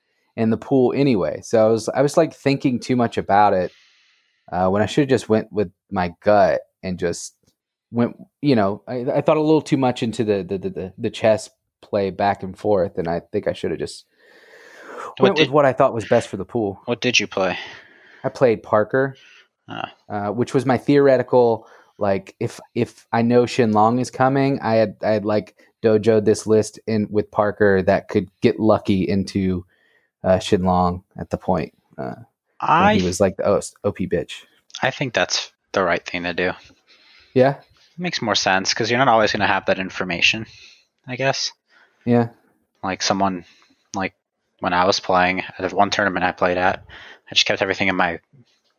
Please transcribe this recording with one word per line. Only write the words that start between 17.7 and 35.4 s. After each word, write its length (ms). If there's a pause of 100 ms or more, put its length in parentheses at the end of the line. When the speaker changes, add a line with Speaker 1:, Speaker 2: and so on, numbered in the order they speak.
Speaker 1:
I 60
played 340
Parker, 520 (540)
Speaker 2:
Ah. 240 (160)
Speaker 1:
uh, 220
which 220
was 120
my 120
theoretical, 880 (300)
like, 420
if, 200 (160)
if 380
I 80
know 220
Shenlong 580
is 100
coming, 500
I 140
had, 260
I 100
had, 140
like, 300 (260)
dojoed 440
this 200
list 400
in 240
with 220
Parker 520
that 260
could 200 (120)
get 180
lucky 480
into, 580 (560)
uh, 160
Shenlong 680 (140)
at 120
the 80
point, 360 (240)
uh, 180
when 540
Speaker 2:
I 280
Speaker 1:
he 80
was, 160
like, 160
the 100
O-, 140 (240)
O 80
P 120
bitch. 380 (380)
Speaker 2:
I 100
think 220
that's 400 (180)